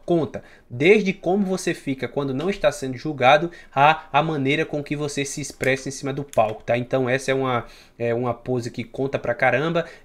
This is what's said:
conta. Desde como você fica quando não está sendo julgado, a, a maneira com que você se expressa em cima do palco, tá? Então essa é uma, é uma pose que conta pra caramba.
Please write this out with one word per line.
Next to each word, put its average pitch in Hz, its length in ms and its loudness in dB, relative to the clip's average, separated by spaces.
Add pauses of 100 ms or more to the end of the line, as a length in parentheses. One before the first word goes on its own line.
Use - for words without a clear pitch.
conta. 160 360 0 (280)
Desde 185 440 4
como 190 320 0
você 180 280 -2
fica 135 340 -4
quando 139 260 -4
não 151 160 -2
está 160 220 0
sendo 131 260 -8
julgado, 151 540 4 (240)
a, 151 360 4
a 147 120 4
maneira 156 420 0
com 151 160 -6
que 147 140 -6
você 143 300 -4
se - 160 -10
expressa 135 480 -2
em - 20 -8
cima 135 200 -8
do 139 120 -6
palco, 110 400 0
tá? 117 140 0
Então 123 320 0
essa 131 200 0
é 135 40 2
uma, 131 320 0 (340)
é 117 140 0
uma 120 200 -2
pose 120 380 -4
que 117 140 -8
conta 135 340 -4
pra 123 160 -4
caramba. 151 500 2 (200)